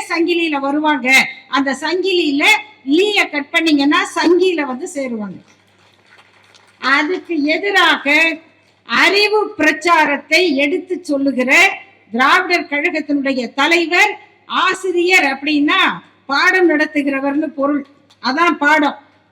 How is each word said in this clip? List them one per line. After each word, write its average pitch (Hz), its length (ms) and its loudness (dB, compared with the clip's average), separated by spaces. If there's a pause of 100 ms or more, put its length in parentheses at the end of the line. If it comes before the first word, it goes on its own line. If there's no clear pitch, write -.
சங்கிலியில 330 500 -2
வருவாங்க. 277 680 0 (220)
அந்த 277 220 0
சங்கிலியில 330 720 -2 (420)
லீய 370 440 0
கட் 285 200 -8
பண்ணீங்கன்னா 320 560 2
சங்கில 349 600 0
வந்து 262 280 -8
சேருவாங்க. 226 460 -8 (1400)
அதுக்கு 302 640 -2
எதிராக 320 920 2 (500)
அறிவு 392 640 0
பிரச்சாரத்தை 311 1040 0
எடுத்து 294 460 -2
சொல்லுகிற 277 800 0 (320)
திராவிடர் 330 580 2
கழகத்தினுடைய 285 840 -4
தலைவர் 339 640 0 (260)
ஆசிரியர் 349 800 0
அப்படின்னா 294 560 0 (460)
பாடம் 349 440 2
நடத்துகிறவர்னு 294 800 -2
பொருள். 277 380 -2 (380)
அதான் 320 360 0
பாடம். 294 400 0 (320)